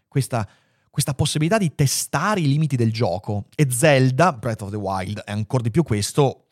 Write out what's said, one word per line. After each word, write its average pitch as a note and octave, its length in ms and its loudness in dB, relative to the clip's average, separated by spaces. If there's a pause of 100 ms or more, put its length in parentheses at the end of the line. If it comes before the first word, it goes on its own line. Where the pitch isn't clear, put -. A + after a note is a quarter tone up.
questa, B2+ 400 -2 (420)
questa D3 240 -4
possibilità D#3+ 440 0
di F#3 180 0
testare F#3 640 0
i D3+ 80 0
limiti C#3+ 300 0
del A2+ 160 2
gioco. G#2 640 -4
E D3 140 2
Zelda, C3 600 4
Breath A2+ 300 -6
of G2+ 80 -8
the G#2 80 -8
Wild, F#2+ 420 -4
è - 120 -12
ancora G#2+ 320 -2
di A2+ 80 -2
più D#3+ 120 2
questo, C3 680 0